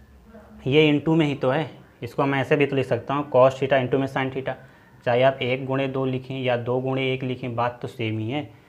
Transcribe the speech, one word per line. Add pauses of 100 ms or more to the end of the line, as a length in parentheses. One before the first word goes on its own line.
(680)
ये
into
में
ही
तो
है, (340)
इसको
मैं
ऐसे
भी
तो
लिख
सकता
हूँ
cos
theta
into
में
sin
theta, (520)
चाहे
आप
एक
गुणे
दो
लिखें
या
दो
गुणे
एक
लिखें,
बात
तो
सेम
ही
है। (200)